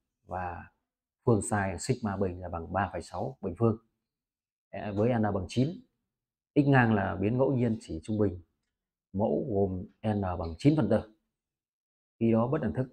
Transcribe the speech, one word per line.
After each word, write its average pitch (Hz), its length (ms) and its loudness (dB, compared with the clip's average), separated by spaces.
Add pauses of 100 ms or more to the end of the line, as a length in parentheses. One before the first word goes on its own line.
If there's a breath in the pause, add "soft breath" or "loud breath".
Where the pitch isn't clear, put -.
(240)
và 87 480 -10 (540)
phương 110 240 4
sai 95 300 -2
sigma 101 380 -4
bình 92 240 -2
là 87 80 -10
bằng 85 240 -8
ba 95 180 0
phẩy 87 100 -8
sáu 117 400 -8
bình 90 180 -6
phương, 113 180 4 (920)
à, 101 260 -10
với 107 140 2 (100)
N - 20 2
bằng 98 260 -2
chín. 127 200 0 (880)
X 143 120 4
ngang 123 260 6
là 95 280 0
biến 110 160 2
ngẫu 135 180 2
nhiên 117 260 2
chỉ - 220 -8
trung 110 140 -4
bình, 95 260 0 (680)
mẫu 113 360 0
gồm 95 360 0 (320)
N 101 40 0
bằng 87 360 -4
chín 147 200 4
phần 127 120 2
tư. - 260 -2 (1040)
Khi 113 120 2
đó 113 160 4
bất 127 140 -2
đẳng 107 120 -2
thức 127 200 -4